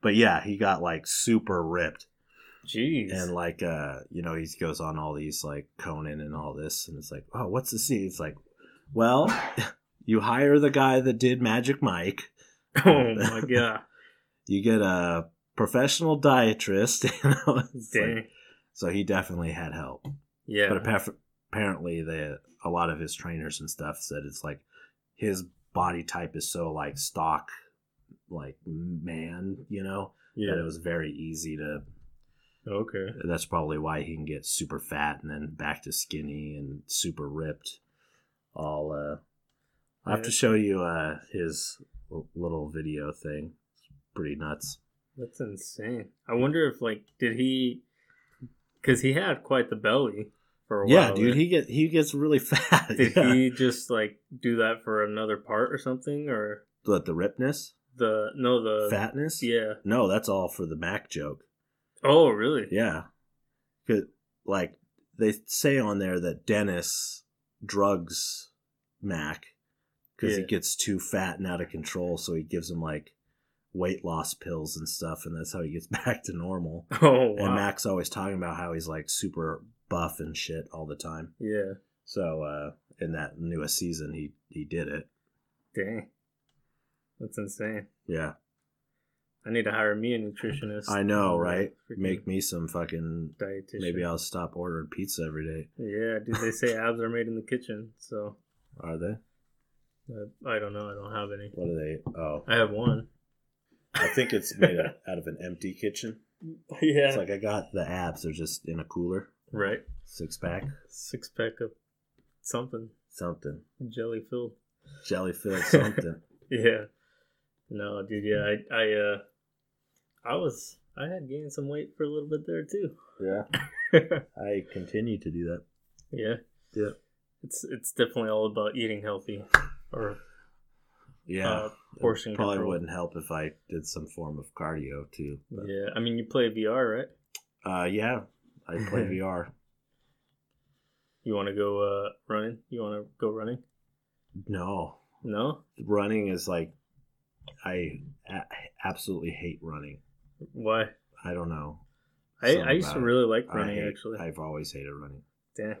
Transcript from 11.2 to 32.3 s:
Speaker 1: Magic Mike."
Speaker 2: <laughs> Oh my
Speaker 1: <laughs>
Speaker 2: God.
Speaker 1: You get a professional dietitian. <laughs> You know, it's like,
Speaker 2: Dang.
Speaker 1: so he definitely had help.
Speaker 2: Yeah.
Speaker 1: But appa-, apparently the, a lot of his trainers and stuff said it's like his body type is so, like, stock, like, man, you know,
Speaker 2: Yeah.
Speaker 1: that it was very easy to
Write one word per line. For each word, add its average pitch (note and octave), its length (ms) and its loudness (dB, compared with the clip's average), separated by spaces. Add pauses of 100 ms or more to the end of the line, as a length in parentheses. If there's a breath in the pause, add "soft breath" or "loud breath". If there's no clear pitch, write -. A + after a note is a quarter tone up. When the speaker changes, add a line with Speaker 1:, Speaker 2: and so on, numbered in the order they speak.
Speaker 1:
Magic B2 420 4
Mike." F#2 480 0 (460 soft breath)
Speaker 2:
<laughs> - 80 2
Oh C3+ 300 10
my A2 260 2
Speaker 1:
<laughs> A2+ 80 -2
Speaker 2:
God. A#2+ 340 4 (640 soft breath)
Speaker 1:
You G2 160 2
get A2 200 6
a F2 460 2 (260)
professional C#3 680 2
dietitian. A#2 920 4
<laughs> - 100 -10
You C#3 80 8
know, C3+ 320 4 (100)
it's A#2 220 -14
like, G#2+ 100 4
Speaker 2:
Dang. A2+ 220 -2 (460 soft breath)
Speaker 1:
so - 160 -2
he G2 160 2
definitely F2+ 480 0
had D#2+ 200 -6
help. C#2 320 -10 (420)
Speaker 2:
Yeah. G2+ 240 4
Speaker 1:
But F#2+ 180 2
appa-, G#2+ 260 2 (380)
apparently F2 500 0
the, D2+ 380 -6 (240)
a E2+ 60 -2
lot E2+ 200 2
of D2+ 80 -4
his D#2 160 -6
trainers D#2+ 460 -8
and D2+ 100 -10
stuff D2+ 300 -8
said D2 260 -8
it's C#2+ 160 -14
like D2 180 -8 (540 soft breath)
his F#2+ 300 -2 (280)
body F2 300 0
type E2+ 320 -6
is E2 160 -4
so, E2 220 -2
like, C#2+ 260 -6
stock, D#2 520 -2 (760)
like, C#2 280 -12 (100)
man, E2+ 1000 -6
you G2 160 -6
know, F#2+ 300 -6 (200 soft breath)
Speaker 2:
Yeah. G2+ 200 0
Speaker 1:
that F2 60 0
it E2 40 -2
was D#2+ 140 -6
very E2 340 -2
easy D#2+ 460 -8
to D2+ 240 -6 (840)